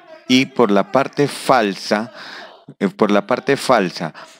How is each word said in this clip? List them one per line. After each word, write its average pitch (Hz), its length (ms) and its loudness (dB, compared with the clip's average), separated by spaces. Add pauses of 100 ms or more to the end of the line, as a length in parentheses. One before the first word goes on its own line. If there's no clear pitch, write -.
(260)
y 127 200 2
por 113 260 2
la 98 180 2
parte 135 380 0
falsa, 110 840 -2 (680)
eh, 101 80 0
por 101 240 0
la 101 160 2
parte 131 280 -2
falsa, 92 560 0 (260)